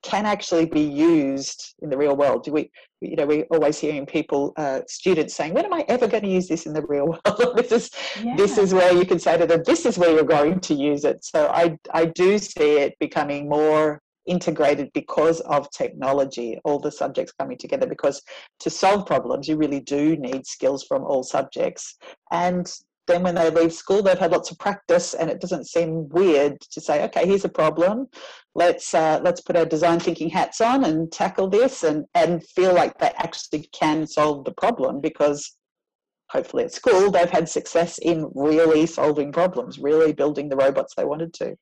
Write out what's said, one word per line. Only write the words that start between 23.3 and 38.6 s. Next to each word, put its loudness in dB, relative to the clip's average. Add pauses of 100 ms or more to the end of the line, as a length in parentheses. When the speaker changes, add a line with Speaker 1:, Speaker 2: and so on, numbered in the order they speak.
Speaker 1:
they 2
leave 4
school, 0
they've 4
had 0
lots -2
of -18
practice, 0
and -4
it -4
doesn't -8
seem -2
weird 2 (120)
to -12
say, -2
"Okay, 0
here's 2
a -2
problem. 0 (480)
Let's, 0
uh, 2
let's 0
put -2
our 2
design 2
thinking -4
hats -2
on 2
and -2
tackle -2
this," 2
and, 0
and 2
feel 2
like 2
they 0
actually -8 (100)
can 0
solve 0
the -6
problem, -2
because -2 (760)
hopefully -4
at -8
school 4
they've 4
had 2
success -2
in -2
really 4